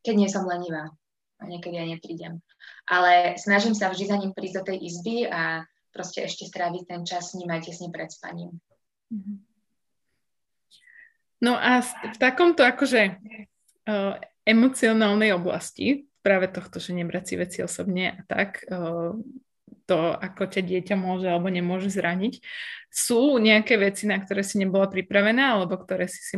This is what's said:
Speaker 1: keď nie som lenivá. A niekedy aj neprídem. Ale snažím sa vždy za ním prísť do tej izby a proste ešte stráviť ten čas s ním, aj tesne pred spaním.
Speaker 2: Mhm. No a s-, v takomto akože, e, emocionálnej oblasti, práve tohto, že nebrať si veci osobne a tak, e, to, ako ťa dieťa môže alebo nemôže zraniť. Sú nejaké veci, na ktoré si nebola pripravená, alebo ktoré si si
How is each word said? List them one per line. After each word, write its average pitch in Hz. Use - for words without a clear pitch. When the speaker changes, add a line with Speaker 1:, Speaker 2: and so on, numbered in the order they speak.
Speaker 1:
keď 226
nie 202
som 190
lenivá. 170
A -
niekedy 175
aj 165
neprídem. 165
Ale 175
snažím 208
sa 190
vždy 185
za 202
ním 196
prísť 190
do -
tej 185
izby 175
a 165
proste -
ešte -
stráviť 180
ten 175
čas 175
s -
ním, 175
aj 165
tesne 170
pred 165
spaním. 175
Speaker 2:
Mhm. 202
No 240
a 247
s-, -
v -
takomto 302
akože, 247
e, 190
emocionálnej 220
oblasti, 202
práve 190
tohto, 180
že 180
nebrať 175
si 185
veci 180
osobne 180
a -
tak, -
e, 185
to, 180
ako 190
ťa 190
dieťa 180
môže 185
alebo 175
nemôže 185
zraniť. 185
Sú 254
nejaké 220
veci, 202
na 190
ktoré 196
si 196
nebola 196
pripravená, 208
alebo 185
ktoré 185
si -
si -